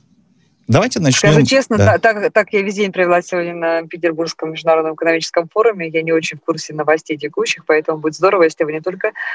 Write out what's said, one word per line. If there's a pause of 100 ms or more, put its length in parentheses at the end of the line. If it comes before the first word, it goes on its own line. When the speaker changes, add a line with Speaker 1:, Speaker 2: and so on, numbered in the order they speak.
(720)
Speaker 1:
давайте
начнём.
Speaker 2:
Скажу
честно,
Speaker 1:
Да.
Speaker 2:
та-,
так,
так
я
весь
день
провела
сегодня
на
Петербургском
международном
экономическом
форуме.
Я
не
очень
в
курсе
новостей
текущих,
поэтому
будет
здорово,
если
вы
не
только (220)